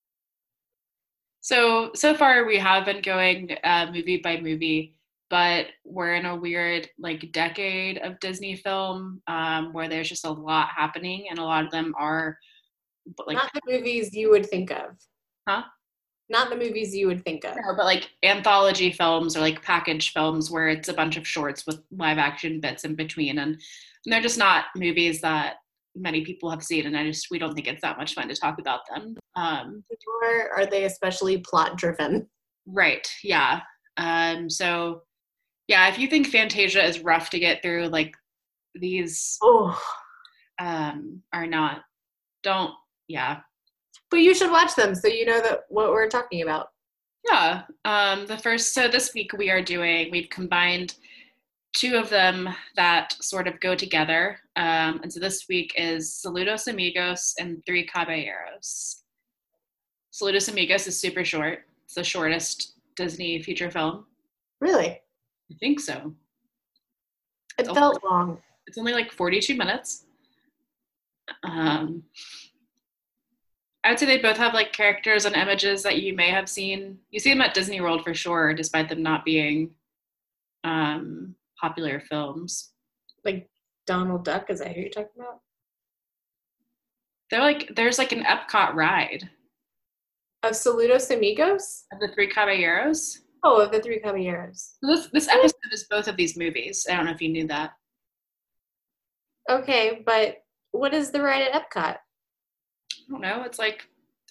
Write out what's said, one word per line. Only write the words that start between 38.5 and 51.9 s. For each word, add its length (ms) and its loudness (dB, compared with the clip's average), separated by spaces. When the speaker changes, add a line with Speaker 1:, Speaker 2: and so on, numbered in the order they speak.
Speaker 1:
these 640 -6
Speaker 2:
Oh. 400 6
Speaker 1:
um, 640 -6
are 140 -4
not, 360 -2
don't, 320 -2
yeah. 340 -4
Speaker 2:
But 80 4
you 160 10
should 160 2
watch 240 6
them 220 4
so 100 -2
you 180 2
know 160 2
that 280 0
what 240 2
we're 160 2
talking 340 -4
about. 260 -4
Speaker 1:
Yeah. 320 4
Um, 420 2
the 100 -6
first, 380 0
so 140 4
this 260 0
week 180 -6
we 180 -2
are 120 2
doing, 480 0
we've 180 -4
combined 680 -2
two 220 0